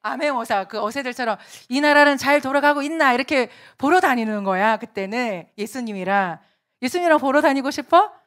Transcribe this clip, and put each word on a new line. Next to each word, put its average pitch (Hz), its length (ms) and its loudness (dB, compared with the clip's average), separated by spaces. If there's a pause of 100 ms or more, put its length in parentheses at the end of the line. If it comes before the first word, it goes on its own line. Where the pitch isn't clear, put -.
암행어사, 233 600 -4
그 202 160 -10
어세들처럼 240 560 -6 (320)
"이 262 120 -2
나라는 294 360 6
잘 277 240 2
돌아가고 285 420 0
있나?" 294 300 2
이렇게 247 380 0 (280)
보러 330 220 2
다니는 226 440 -2
거야, 196 320 0
그때는. 208 720 -6 (100)
예수님이랑. 196 800 -4 (440)
예수님이랑 320 360 2
보러 277 220 2
다니고 277 300 0
싶어? 311 420 2 (140)